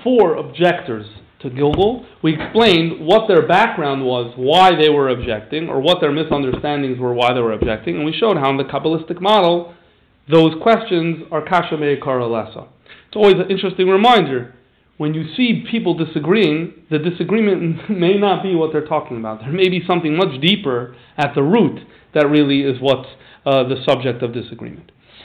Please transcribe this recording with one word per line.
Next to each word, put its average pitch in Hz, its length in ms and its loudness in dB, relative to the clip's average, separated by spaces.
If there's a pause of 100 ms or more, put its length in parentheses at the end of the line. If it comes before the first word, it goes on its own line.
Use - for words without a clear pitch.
four 208 320 4
objectors 139 680 -2 (360)
to 139 80 -10
Gilgul. 147 560 0 (180)
We 160 100 2
explained 165 720 0
what 208 220 4
their 165 180 4
background 170 580 0
was, 123 320 -4
why 165 400 6
they 151 140 4
were 143 200 2
objecting, 123 600 -4
or 139 100 -4
what 175 220 0
their 151 100 2
misunderstandings 143 840 -4
were, 123 160 -4
why 120 200 2
they 123 80 -2
were 113 100 0
objecting, 110 460 -4
and 151 80 -4
we 160 80 -4
showed 208 240 0
how 135 120 0
in 135 80 0
the 139 60 -4
Kabbalistic 160 580 -4
model, 175 540 2 (560)
those 160 220 6 (100)
questions 170 680 0
are 151 140 -4
kasha 170 320 -2
me'ikara 135 500 -2
lesa. 113 400 -8 (400)
It's - 80 -14
always 208 200 6
an 180 160 -2
interesting 190 360 -2
reminder. 190 680 2 (420)
When 151 160 -4
you 160 120 -6 (100)
see 233 340 0
people 185 240 -2
disagreeing, 160 800 0 (160)
the 151 100 0
disagreement 175 880 -2
<laughs> - 0 -
may 185 280 2
not 202 240 0
be 190 140 -2
what 160 160 0
they're 151 160 -4
talking 139 300 -4
about. 110 240 -8
There 127 100 -10
may 185 180 0
be 180 160 -2
something 165 300 -2
much 156 260 -2
deeper 139 540 -2 (220)
at 143 180 -2
the 147 80 2
root 180 360 2 (340)
that 151 140 2
really 143 340 2
is 135 180 -2
what's, 127 300 -2 (360)
uh, 135 220 2
the 131 200 -6
subject 127 360 0
of 120 100 -4
disagreement. - 580 -14 (340)